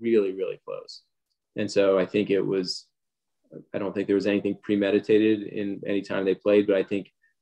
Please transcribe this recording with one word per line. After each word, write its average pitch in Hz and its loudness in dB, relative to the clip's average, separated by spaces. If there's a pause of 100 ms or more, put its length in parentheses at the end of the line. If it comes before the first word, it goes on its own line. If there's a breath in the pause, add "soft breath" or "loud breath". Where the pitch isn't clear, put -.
really, 110 2
really 95 -8
close. - -14 (540)
And 107 -4
so 98 4
I 90 0
think 101 -2
it 98 2
was, 95 -4 (880)
I - -6
don't 98 -8
think 98 -4
there 101 2
was 92 0
anything 101 0
premeditated 104 2
in 101 -8
any 101 -2
time 98 -4
they 95 2
played, 104 2
but 101 2
I 95 2
think 98 -6 (300)